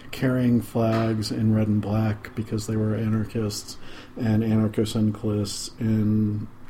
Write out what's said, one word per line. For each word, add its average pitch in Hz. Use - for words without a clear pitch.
carrying 127
flags 113
in 110
red 110
and 104
black 107
because 107
they 110
were 107
anarchists 107
and 110
anarcho-syndicalists 107
and 107